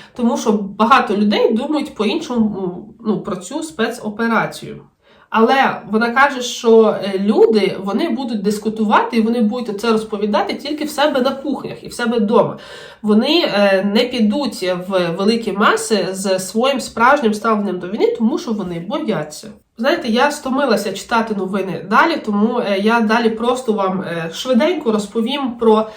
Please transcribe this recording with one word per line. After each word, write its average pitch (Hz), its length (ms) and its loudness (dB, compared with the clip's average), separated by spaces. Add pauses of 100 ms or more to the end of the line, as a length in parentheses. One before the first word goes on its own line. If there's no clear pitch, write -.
(160)
тому 247 220 0
що 240 140 0
багато 208 640 2
людей 214 360 2
думають 285 420 -2
по-іншому, 214 920 -2 (200)
ну, 190 160 0
про 185 140 -8
цю 302 280 -10
спецоперацію. 226 1200 -4 (480)
Але 233 520 2 (100)
вона 226 180 0
каже, 269 320 2
що, 226 640 4
е, 190 160 -2
люди, 214 640 4
вони 247 260 -2
будуть 233 320 -4
дискутувати 220 760 0
і 220 40 4
вони 233 200 0
будуть 220 400 -2
це 233 100 2
розповідати 214 640 0
тільки 294 320 -6
в 294 40 -6
себе 269 320 2
на 262 100 2
кухнях - 520 -8
і - 40 -16
в - 60 -14
себе 240 240 -2
вдома. 208 400 2 (440)
Вони, 262 460 4
е, 196 360 2 (100)
не 247 100 4
підуть 226 680 0 (160)
в 180 300 0
великі 208 340 0
маси 208 600 2
з 190 280 -2
своїм 247 400 0
справжнім 233 540 2
ставленням 208 460 -2
до 175 80 -8
війни, 320 300 0
тому 240 200 0
що 254 140 -8
вони 175 280 -6
бояться. 190 680 -6 (300)
Знаєте, 269 300 0
я 254 240 2
стомилася 262 600 -2
читати 220 440 -2
новини 185 520 -4
далі, 294 360 2
тому, 220 340 0
е, 196 200 0
я 220 220 2
далі 220 280 2
просто 233 440 -2
вам, 185 280 -2
е, 165 320 -6
швиденько 262 580 0
розповім 233 680 -2
про 214 380 4